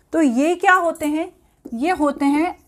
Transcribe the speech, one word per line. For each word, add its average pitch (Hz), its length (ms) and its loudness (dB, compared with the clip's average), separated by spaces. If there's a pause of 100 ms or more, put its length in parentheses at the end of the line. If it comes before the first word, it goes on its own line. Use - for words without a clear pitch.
(120)
तो 320 100 2
ये 285 320 2
क्या 370 200 2
होते 330 320 0
हैं? 320 240 -4 (340)
ये 254 260 -4
होते 294 340 -2
हैं 311 320 0 (120)